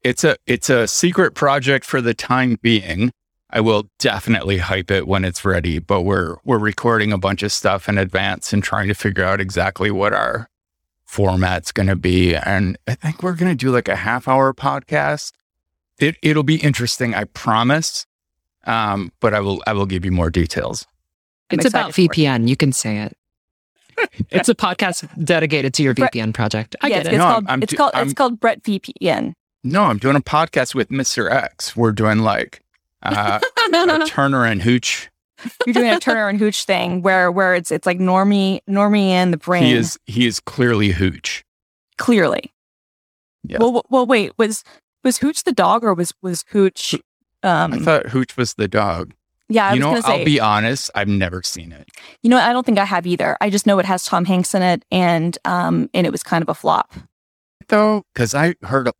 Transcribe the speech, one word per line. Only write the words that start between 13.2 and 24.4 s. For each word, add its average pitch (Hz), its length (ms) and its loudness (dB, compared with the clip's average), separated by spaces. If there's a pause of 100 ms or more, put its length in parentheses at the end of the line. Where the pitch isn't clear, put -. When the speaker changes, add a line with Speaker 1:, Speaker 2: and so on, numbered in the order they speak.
Speaker 1:
we're 180 120 -2
gonna 170 220 0
do, 131 140 -2
like, 123 180 0
a 95 80 0
half 113 320 -4
hour 135 240 4
podcast. 143 800 -4 (680)
It, 151 240 0
it'll 156 200 2
be 156 140 2
interesting, 123 580 -2
I 104 100 -2
promise. 120 840 -2 (580)
Um, 101 460 -4 (100)
but 107 140 2
I 104 60 2
will, 98 260 -4
I 110 60 -2
will 101 140 0
give 92 180 -4
you 92 80 -2
more 85 180 0
details. - 560 -4 (640)
Speaker 2:
I'm 302 80 0
Speaker 3:
It's 277 80 2
about 220 240 0
Speaker 2:
excited - 40 -14
for 185 60 2
it. 170 160 4
Speaker 3:
V 160 60 2
P 147 40 4
N. 117 220 0
You 131 80 2
can 139 160 0
say 107 260 -4
it. - 180 -8 (800)
Speaker 1:
<laughs> 480 120 -2 (220)
Speaker 3:
It's - 180 2